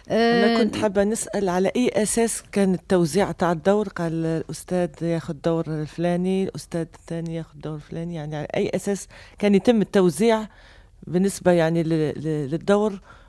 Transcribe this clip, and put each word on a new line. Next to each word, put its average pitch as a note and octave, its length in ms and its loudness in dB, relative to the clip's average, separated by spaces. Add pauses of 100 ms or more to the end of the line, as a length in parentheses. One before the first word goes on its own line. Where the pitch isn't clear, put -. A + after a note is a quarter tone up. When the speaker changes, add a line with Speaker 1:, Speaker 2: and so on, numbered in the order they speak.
(100)
Speaker 1:
أنا A#3 460 4
Speaker 2:
آه، A#3 60 4
Speaker 1:
كنت G#3+ 140 0
حابة G3+ 280 2
نسأل G#3 440 -2
على F#3 280 2
أي B3 120 2
أساس A3 540 0 (100)
كان G3 220 2
التوزيع E3+ 580 0
تاع E3+ 200 0
الدور؟ G3+ 360 2
قال E3 360 -4
الأستاذ E3 800 -4
ياخذ E3 320 -4
دور E3 320 -2
الفلاني، F3 760 -2
الأستاذ - 360 -8
الثاني E3 540 -8
ياخذ D#3+ 240 -10
دور D3+ 160 -10
الفلاني، E3 400 -10
يعني D3+ 220 -8
على D3 100 -6 (100)
أي G3 180 -2
أساس G3 340 -4 (300)
كان G3+ 160 2
يتم G#3+ 280 4
التوزيع G#3 640 2 (580)
بالنسبة F3+ 460 0
يعني E3+ 300 4
ل-، D#3+ 60 -2
ل-، D3+ 600 -2
للدور G3+ 500 0 (280)